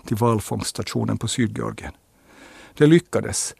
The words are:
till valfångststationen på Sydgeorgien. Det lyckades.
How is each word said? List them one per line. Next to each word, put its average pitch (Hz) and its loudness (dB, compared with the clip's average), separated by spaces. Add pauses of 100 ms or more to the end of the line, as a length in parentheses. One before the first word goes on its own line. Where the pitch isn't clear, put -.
till 120 -2
valfångststationen 110 -2
på 113 -6
Sydgeorgien. 104 -4 (840)
Det 151 6
lyckades. 110 2